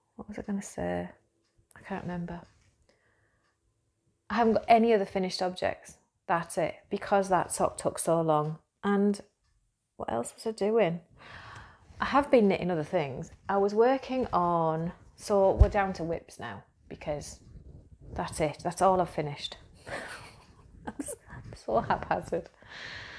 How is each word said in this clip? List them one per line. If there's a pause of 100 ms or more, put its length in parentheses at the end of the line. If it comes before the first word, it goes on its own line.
(160)
what
was
I
gonna
say? (680)
I
can't
remember. (1900)
I
haven't
got
any
other
finished
objects. (280)
That's
it, (140)
because
that
sock
took
so
long. (240)
And (760)
what
else
was
I
doing? (1000)
I
have
been
knitting
other
things. (180)
I
was
working
on, (220)
so
we're
down
to
whips
now, (240)
because (760)
that's
it.
That's
all
I've
finished. (280)
<laughs>
I'm (600)
so
haphazard. (720)